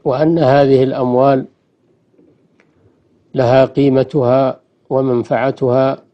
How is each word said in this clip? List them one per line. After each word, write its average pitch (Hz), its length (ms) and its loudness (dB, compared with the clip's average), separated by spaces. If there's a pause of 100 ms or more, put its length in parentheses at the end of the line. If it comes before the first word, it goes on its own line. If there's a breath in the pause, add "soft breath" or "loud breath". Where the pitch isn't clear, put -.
وأن 156 340 0
هذه 135 440 2
الأموال 131 600 0 (1900)
لها 131 300 2
قيمتها 135 960 0 (280)
ومنفعتها 131 1120 -2 (100)